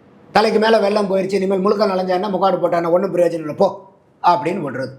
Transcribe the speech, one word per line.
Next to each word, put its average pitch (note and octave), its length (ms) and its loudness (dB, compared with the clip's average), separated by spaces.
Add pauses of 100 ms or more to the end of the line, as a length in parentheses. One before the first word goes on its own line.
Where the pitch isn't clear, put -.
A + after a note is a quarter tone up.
(320)
தலைக்கு G#3+ 260 2
மேல A3 200 4
வெள்ளம் G3+ 380 0
போயிருச்சு, F#3+ 160 -2
இனிமேல் F#3+ 280 0
முழுக்க G#3 260 2
நனைஞ்சா F#3 220 -2
என்ன, F#3 200 -2
முக்காடு F#3 300 0
போட்டா E3+ 180 0
என்ன, E3+ 140 -2
ஒண்ணும் F3+ 260 0
பிரயோஜனம் F3 160 2
இல்லை D#3 220 -6
போ F#3 340 -2 (340)
அப்படின்னு E3+ 480 0
விடுறது. B2+ 280 -8